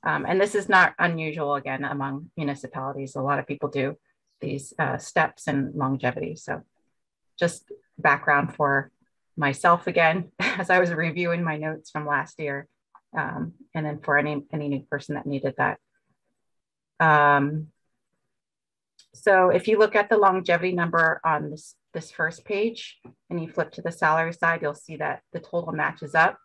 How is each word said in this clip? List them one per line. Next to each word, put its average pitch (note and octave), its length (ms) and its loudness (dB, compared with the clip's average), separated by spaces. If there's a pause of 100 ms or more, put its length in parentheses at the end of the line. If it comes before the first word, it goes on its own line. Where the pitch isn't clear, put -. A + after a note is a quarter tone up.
Um, D3+ 240 -2
and F#3 120 0
this G#3 160 0
is G3+ 120 -2
not F#3 320 6
unusual, D#3+ 560 -2
again, C#3 300 -6
among C#3 500 -6
municipalities. C#3 800 -8
A C#3 60 -4
lot C#3 180 0
of C3 80 -8
people C#3+ 220 -4
do C3+ 260 -2 (460)
these, C#3+ 360 -8
uh, C3+ 200 -2
steps - 500 -2
and C#3 280 -2
longevity. C3+ 600 -2
So - 260 -10 (760)
just - 320 -4 (260)
background C#3+ 580 2
for C#3 360 0 (460)
myself D#3+ 500 2
again, E3+ 460 2
<laughs> - 60 -20
as F#3 300 -4
I F3+ 100 6
was F3 120 2
reviewing E3+ 520 -2
my D#3 140 -4
notes D#3 320 -8
from D3+ 160 -8
last D3 340 -4
year, C#3+ 280 -6 (500)
um, D#3+ 360 -6 (200)
and D#3 120 -4
then D3+ 160 -6
for C#3+ 160 2
any, D3 340 0
any D3 160 -4
new C#3 140 -4
person C#3+ 340 -6
that C#3+ 100 -8
needed C#3 320 -4
that. D3+ 220 -2 (1200)
Um, D3 680 4 (1500)
so F#3+ 360 6
if F3 180 2
you G#3+ 120 4
look G#3+ 160 6
at G#3 140 2
the A3+ 80 4
longevity F#3 560 4
number E3 500 0
on D3+ 280 0
this, - 240 -18 (180)
this E3 180 -10
first E3 320 -6
page, A3 560 -4 (300)
and F3 100 -4
you E3 80 -8
flip E3 260 -4
to - 80 -16
the E3+ 100 -6
salary E3 420 0
side, E3 280 0
you'll D3 120 -2
see D3+ 240 -16
that D3 240 -6 (100)
the E3+ 80 -8
total E3+ 320 -6
matches D3+ 440 -6
up. E3+ 300 4